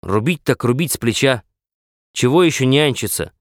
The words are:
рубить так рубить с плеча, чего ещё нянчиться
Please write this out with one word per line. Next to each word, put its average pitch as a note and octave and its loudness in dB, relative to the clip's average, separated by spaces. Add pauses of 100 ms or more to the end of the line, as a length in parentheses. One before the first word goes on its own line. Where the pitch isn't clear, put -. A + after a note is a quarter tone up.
рубить A2 -2
так - -2
рубить B2+ 0
с - -6
плеча, A#2+ 0 (680)
чего D3 2
ещё C#3 0
нянчиться C3 0